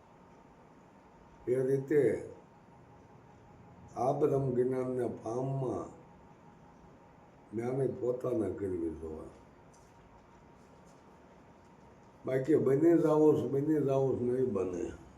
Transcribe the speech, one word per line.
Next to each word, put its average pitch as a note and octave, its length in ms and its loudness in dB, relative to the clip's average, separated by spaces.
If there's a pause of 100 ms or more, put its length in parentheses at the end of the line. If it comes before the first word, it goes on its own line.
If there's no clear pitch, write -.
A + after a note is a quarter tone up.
(1500)
એ C3 140 0
રીતે C3+ 680 0 (1600)
આ B2+ 160 0
બ્રહ્મ C3+ 420 0
જ્ઞાનને B2+ 540 0
પામમાં B2 800 -4 (1600)
જ્ઞાને B2 360 -2
પોતાને A#2 680 -2
કરવી E2+ 420 -4
જોવે. D#2 280 -12 (3000)
બાકી C3 320 2
બની C#3+ 420 4
જાવું D3+ 380 6
છે, B2 120 -2
બની C#3+ 380 0
જાવું C3+ 320 0
છે A#2+ 60 -4
નહીં B2 280 0
બને. F#2 400 -4 (240)